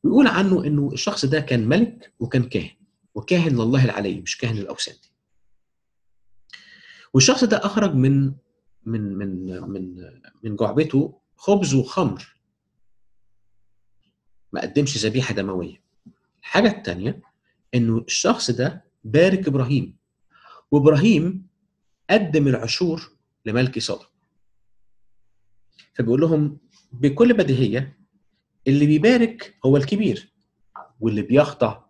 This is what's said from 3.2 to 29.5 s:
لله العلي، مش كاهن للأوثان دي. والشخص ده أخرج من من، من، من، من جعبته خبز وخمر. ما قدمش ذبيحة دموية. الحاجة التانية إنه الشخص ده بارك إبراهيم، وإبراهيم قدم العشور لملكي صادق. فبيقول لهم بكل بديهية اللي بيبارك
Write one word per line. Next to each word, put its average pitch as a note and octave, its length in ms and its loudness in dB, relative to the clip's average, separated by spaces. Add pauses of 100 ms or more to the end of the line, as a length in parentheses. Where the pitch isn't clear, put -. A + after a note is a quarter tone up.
لله B2 300 2
العلي، G2 360 -4
مش - 160 -10
كاهن A2+ 180 -6
للأوثان - 400 -10
دي. - 160 -20 (2000)
والشخص B3+ 300 4
ده G#3+ 140 2
أخرج G3 360 -2
من C3+ 400 0 (520)
من، G#2+ 320 -6
من، F#2 440 -8
من، F2+ 500 -12 (320)
من A2 120 -8
جعبته C3+ 640 -2 (140)
خبز F#3 380 0
وخمر. B2+ 600 -2 (2250)
ما - 80 -8
قدمش - 360 -2
ذبيحة A2 360 -4
دموية. F#2+ 500 -8 (560)
الحاجة G#3+ 280 0
التانية F#2+ 540 -4 (540)
إنه A2+ 220 2
الشخص - 540 -2
ده B2 340 -4 (180)
بارك F3+ 440 2
إبراهيم، C3+ 500 -2 (760)
وإبراهيم D#3+ 760 4 (640)
قدم D#3 380 2
العشور C3 640 -2 (340)
لملكي A#2+ 340 -2
صادق. - 320 -8 (1800)
فبيقول B2 280 0
لهم D3+ 360 0 (340)
بكل C#3 420 2
بديهية C3+ 680 0 (680)
اللي C#3+ 180 4
بيبارك A3+ 800 2